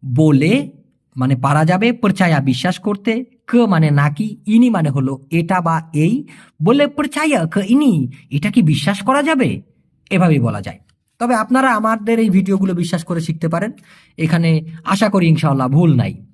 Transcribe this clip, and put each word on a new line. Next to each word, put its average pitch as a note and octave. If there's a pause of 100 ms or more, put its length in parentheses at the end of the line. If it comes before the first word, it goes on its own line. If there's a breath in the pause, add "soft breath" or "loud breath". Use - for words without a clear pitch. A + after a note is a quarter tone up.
বলে D#3 (460)
মানে C3
পারা C#3+
যাবে, F#3+
percaya F3+
বিশ্বাস C3+
করতে, A3
কে -
মানে D#3+
নাকি, D3 (100)
ইনি A#3
মানে E3
হলো C3+
এটা E3+
বা E3 (100)
এই। F3 (360 loud breath)
"বলে C4+
percaya D4
ke G3+
ini?" G3 (200 loud breath)
"এটা D3
কি A#3+
বিশ্বাস F3+
করা C4
যাবে?" C4 (480)
এভাবেই E3+
বলা A2
যায়। G2 (400)
তবে A#3+
আপনারা B3
আমাদের A3
এই A3+
ভিডিওগুলো F#3+
বিশ্বাস E3+
করে E3+
শিখতে E3
পারেন, E3+ (460 soft breath)
এখানে D#3+ (180 loud breath)
আশা G3+
করি F#3+
ইনশাআল্লাহ C#3
ভুল D#3
নাই। G#2 (200)